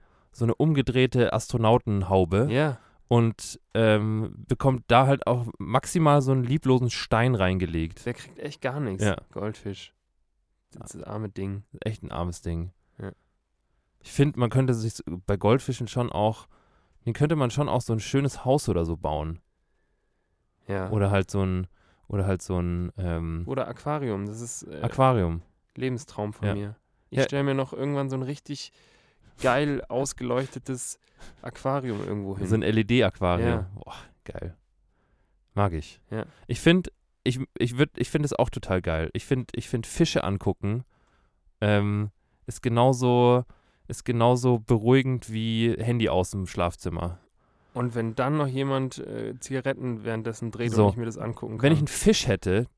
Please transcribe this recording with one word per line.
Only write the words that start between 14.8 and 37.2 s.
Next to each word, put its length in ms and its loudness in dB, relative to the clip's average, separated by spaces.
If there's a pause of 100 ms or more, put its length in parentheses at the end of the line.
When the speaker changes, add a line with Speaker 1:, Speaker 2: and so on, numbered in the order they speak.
Speaker 1:
s-, 100 -14 (220)
bei 100 2
Goldfischen 520 0
schon 220 -4
auch, 360 0 (580)
denen 80 -4
könnte 240 2
man 140 0
schon 180 -2
auch 140 0
so 100 -2
ein 80 0
schönes 460 -2
Haus 240 2
oder 160 2
so 100 -2
bauen. 440 -4 (1300)
Speaker 2:
Ja. 240 -6
Speaker 1:
Oder 200 2
halt 200 0
so 140 0
ein, 220 -2 (420)
oder 180 -2
halt 140 0
so 180 -4
ein, 380 -2
ähm, 500 -4
Speaker 2:
Oder 220 -4
Aquarium, 560 -4
das 160 -10
ist, 220 -12
äh, 180 -14
Speaker 1:
Aquarium. 640 2 (340)
Speaker 2:
Lebenstraum 560 -6
von 160 -4
Speaker 1:
Ja. 60 -2
Speaker 2:
mir. 220 -8 (340)
Ich 80 -4
Speaker 1:
Ja. 60 4
Speaker 2:
stell 180 -2
mir 120 0
noch 200 -4
irgendwann 340 -4
so 80 -6
ein 60 -4
richtig 500 -10 (720)
geil 460 0
ausgeleuchtetes 1120 -6 (440)
Aquarium 640 -4
irgendwo 320 -6
hin. 80 -4
Speaker 1:
So 80 2
ein 80 2
L-E-D-Aquarium. 840 2
Speaker 2:
Ja. 260 -2
Speaker 1:
Boah, 200 -16 (300)
geil. 320 -10 (960)
Mag 180 0
ich. 280 -10 (100)
Speaker 2:
Ja. 140 -8 (220)
Speaker 1:
Ich 140 -4
find, 320 4 (320)